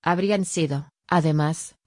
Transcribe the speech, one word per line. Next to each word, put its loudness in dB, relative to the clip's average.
habrían 0
sido, -2
además, 0